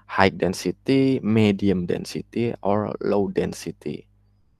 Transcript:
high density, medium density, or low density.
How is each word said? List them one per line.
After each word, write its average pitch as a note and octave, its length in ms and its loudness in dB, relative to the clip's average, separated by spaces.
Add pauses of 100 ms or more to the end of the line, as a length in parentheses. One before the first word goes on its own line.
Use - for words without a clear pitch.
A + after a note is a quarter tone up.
high G2 240 4
density, C3 880 0
medium G2+ 640 2
density, - 800 -6
or G2+ 400 0
low G2+ 240 0
density. - 800 -6 (500)